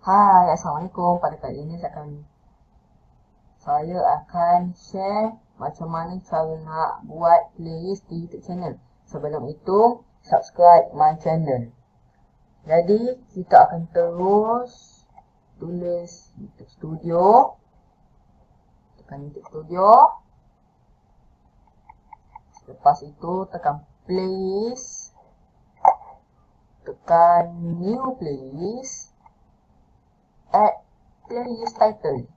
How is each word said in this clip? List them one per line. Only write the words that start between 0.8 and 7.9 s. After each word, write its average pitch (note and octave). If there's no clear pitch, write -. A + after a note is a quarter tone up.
Pada -
kali C#3
ini D#3+
saya -
akan, D3
saya D#3
akan F3
share G#3
macam E3
mana E3+
cara D#3+
nak D#3+
buat E3+
playlist E3+